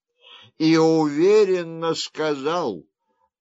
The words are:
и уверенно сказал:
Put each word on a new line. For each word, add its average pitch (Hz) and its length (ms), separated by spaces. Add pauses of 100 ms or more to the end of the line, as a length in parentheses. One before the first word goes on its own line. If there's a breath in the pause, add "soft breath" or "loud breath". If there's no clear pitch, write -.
(580 loud breath)
и 160 200
уверенно 165 1200
сказал: 147 880 (560)